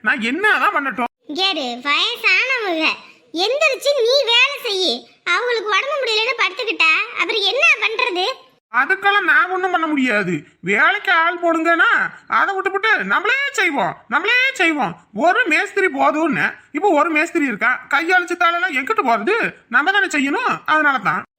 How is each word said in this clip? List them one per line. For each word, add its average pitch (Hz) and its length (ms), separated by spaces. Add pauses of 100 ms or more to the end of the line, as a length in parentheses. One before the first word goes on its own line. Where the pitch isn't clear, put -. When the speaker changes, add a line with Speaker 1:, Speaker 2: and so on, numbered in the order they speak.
Speaker 1:
நான் 214 260
என்னதான் 359 440
பண்ணட்டும்? 254 340 (200)
Speaker 2:
இங்க 302 120 (120)
இரு, 294 120 (200)
வயசானவங்க, 403 1000 (580)
எந்திரிச்சு 554 460 (140)
நீ 480 100 (200)
வேலை 539 220 (100)
செய்யு. 370 260 (400)
அவங்களுக்கு 427 420
உடம்பு 554 280
முடியலன்னு 466 400
படுத்துக்கிட்டா 370 500 (260)
அப்புறம் 392 320
என்ன 523 140 (180)
பண்றது? 427 420 (560)
Speaker 1:
அதுக்கெல்லாம் 381 500
நான் 330 240
ஒண்ணும் 370 200
பண்ண 320 180
முடியாது. 214 420 (340)
வேலைக்கு 339 440 (100)
ஆள் 349 220
போடுங்கன்னா 330 440 (500)
அதை 320 180
விட்டுப்புட்டு 392 340 (220)
நம்மளே 415 260 (220)
செய்வோம், 285 340 (180)
நம்மளே 370 240 (240)
செய்வோம். 294 320 (320)
ஒரு 370 160 (120)
மேஸ்திரி 381 440
போதும்னு, 277 500 (300)
இப்போ 359 120 (100)
ஒரு 320 180
மேஸ்திரி 302 340
இருக்கா, 220 200 (240)
கையாளிச்சு 349 480
தாளெல்லாம் 339 380
எங்கிட்டு 277 280
போறது? 226 280 (400)
நம்ம 302 200
தானே 381 200
செய்யணும். 320 360 (200)
அதனால 294 260 (100)
தான். 175 160 (140)